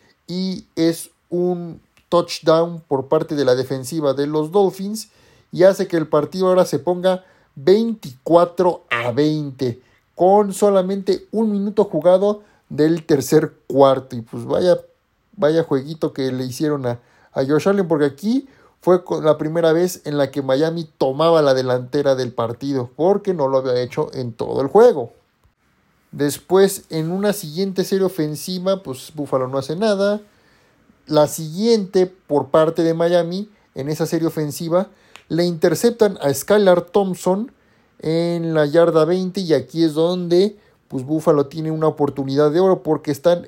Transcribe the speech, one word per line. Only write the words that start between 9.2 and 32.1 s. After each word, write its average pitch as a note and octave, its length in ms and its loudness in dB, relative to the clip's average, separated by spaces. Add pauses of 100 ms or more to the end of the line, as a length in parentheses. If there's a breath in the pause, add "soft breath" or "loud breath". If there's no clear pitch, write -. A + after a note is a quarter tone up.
con G3 380 4
solamente G3 760 0
un A3 220 -2
minuto G3+ 320 0
jugado F#3 580 2 (280 soft breath)
del D#3+ 360 0
tercer C3 480 2 (140)
cuarto. C3 480 2
Y A#2 60 -8
pues A#2 240 -12
vaya, E3+ 340 2 (580)
vaya D#3 260 2
jueguito D#3 500 -4
que C3 180 -4
le B2+ 140 -6
hicieron C#3 400 -4
a, A#2+ 140 -4 (320 soft breath)
a - 160 -2
Josh D3+ 200 2
Allen, G3 200 0
porque D3+ 180 2
aquí A3 420 -4 (320 soft breath)
fue F3+ 240 2
co-, D#3+ 180 -4
la D3+ 180 2
primera D#3+ 340 0
vez F3+ 320 -2
en D3 140 -4
la C#3 100 0
que C#3 140 -6
Miami D#3 440 -2 (120)
tomaba D#3 420 2
la C#3 140 4
delantera C3 580 0
del B2+ 180 -2
partido, B2 640 -6
porque G3 380 0
no D3 140 -2
lo C3+ 100 0
había C3 240 0
hecho B2+ 320 -6
en A#2+ 200 -8
todo - 280 -6
el C#3 60 -2
juego. F#3+ 460 4 (960)
Después, F3 800 2
en D#3+ 200 -4
una G3 220 -2
siguiente F#3 500 -4
serie F#3+ 220 0
ofensiva, F3+ 800 -4
pues - 320 -14
Buffalo C#3 320 -2
no C3+ 100 -6
hace C#3 180 -6
nada. G3+ 460 -2 (840 soft breath)
La D3+ 180 4
siguiente F#3 800 0
por C#3+ 440 -4